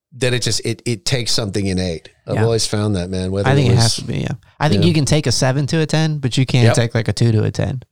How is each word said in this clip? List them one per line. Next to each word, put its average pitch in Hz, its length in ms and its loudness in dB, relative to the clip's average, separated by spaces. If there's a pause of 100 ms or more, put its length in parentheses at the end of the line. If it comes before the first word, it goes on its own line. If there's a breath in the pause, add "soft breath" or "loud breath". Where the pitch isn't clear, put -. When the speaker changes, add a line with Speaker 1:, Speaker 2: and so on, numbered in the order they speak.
(180)
Speaker 1:
that 123 160 0
it 120 100 -2
just, 113 220 -2
it, 117 200 -6
it 117 180 -4
takes 120 300 -2
something 101 320 -2
innate. 92 420 -4 (180)
I've 107 100 -4
Speaker 2:
Yeah. 110 100 2
Speaker 1:
always 113 200 0
found 107 300 -2
that, 90 140 -4
man. 92 220 -4
Whether 98 180 0
Speaker 2:
I 135 60 4
think 139 120 4
Speaker 1:
it 117 60 4
Speaker 2:
it - 20 6
Speaker 1:
was 120 80 4
Speaker 2:
has 113 140 2
to - 80 -10
be, - 140 -6
yeah. - 120 -4 (280 soft breath)
I 151 100 0
think - 140 2
Speaker 1:
Yeah. 165 40 4
Speaker 2:
you 175 60 2
can 151 100 2
take 151 240 0
a 123 40 0
seven 131 360 0
to 165 140 -2
a 156 40 0
ten, 151 340 0
but 131 180 -2
you 131 80 4
can't 120 220 4
Speaker 1:
Yep. - 80 6
Speaker 2:
take, 117 200 0
like, 113 140 -2
a 104 40 2
two 117 200 2
to 107 100 2
a 104 80 0
ten. 107 300 -4 (100)